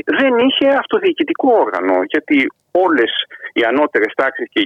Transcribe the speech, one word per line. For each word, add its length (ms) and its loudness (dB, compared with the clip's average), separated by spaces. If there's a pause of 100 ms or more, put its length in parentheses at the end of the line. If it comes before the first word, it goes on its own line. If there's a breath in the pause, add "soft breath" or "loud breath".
(200)
δεν 180 2
είχε 300 2 (160)
αυτοδιοικητικό 640 -2 (160)
όργανο, 300 -2 (160)
γιατί 260 0 (340)
όλες 400 2 (420 loud breath)
οι 100 -2
ανώτερες 520 0
τάξεις 360 -4
και 80 -4
οι 60 0